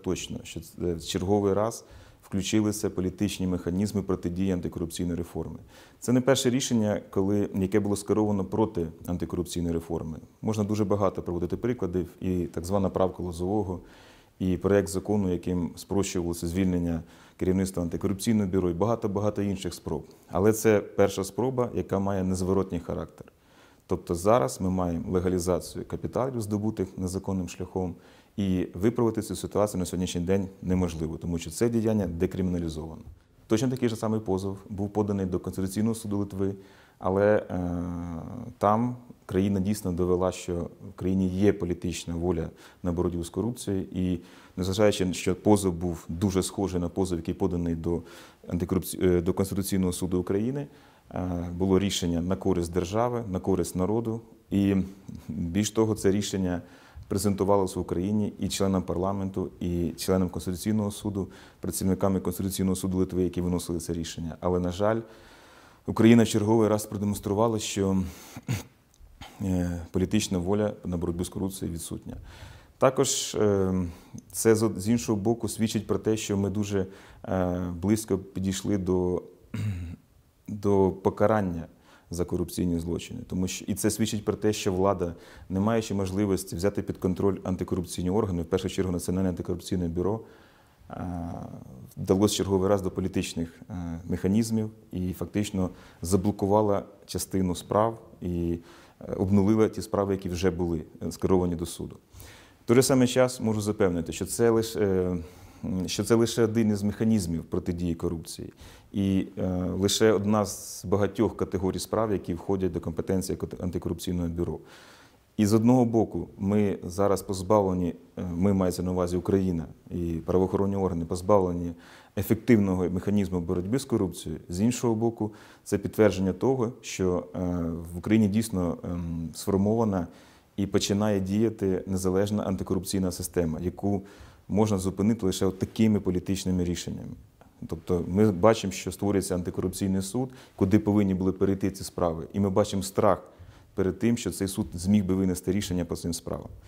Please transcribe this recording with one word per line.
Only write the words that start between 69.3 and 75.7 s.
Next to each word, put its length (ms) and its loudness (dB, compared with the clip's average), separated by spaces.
е, 400 0
політична 460 0
воля 360 0
на 120 -2
боротьбу 280 -2
з 40 -8
корупцією 460 -6
відсутня. 420 -10
Також, 580 2
е, 380 2
це 240 4
з 80 2
од-, 160 0
з 100 -2
іншого 300 2
боку 300 0
свідчить 380 -2